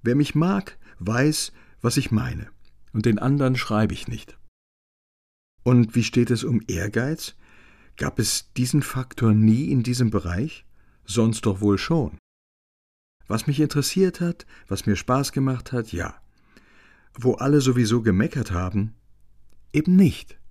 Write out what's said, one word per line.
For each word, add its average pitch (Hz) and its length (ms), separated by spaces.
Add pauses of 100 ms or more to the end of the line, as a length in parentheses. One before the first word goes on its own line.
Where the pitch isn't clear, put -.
Wer 120 140
mich 147 180
mag, 185 440 (220)
weiß, 123 520 (300)
was 123 160
ich 127 120
meine. 113 400 (440)
Und 107 120
den 107 140
anderen 131 380
schreibe 107 360
ich - 140
nicht. - 300 (1300)
Und 120 320
wie 117 80
steht 120 260
es 117 140
um 120 240
Ehrgeiz? 113 680 (600)
Gab - 240
es - 340
diesen 127 280
Faktor 127 520
nie 110 380
in 123 120
diesem 123 260
Bereich? 101 560 (400)
Sonst 113 400
doch 98 160
wohl 101 160
schon. 143 400 (1080)
Was 110 200
mich 143 120
interessiert 151 600
hat, 175 260 (220)
was - 180
mir 107 100
Spaß 131 360
gemacht 131 400
hat, 120 220
ja. 85 220 (1000)
Wo 120 220
alle 143 260
sowieso 123 400
gemeckert 110 500
haben, 95 440 (760)
eben 180 240
nicht. - 440 (120)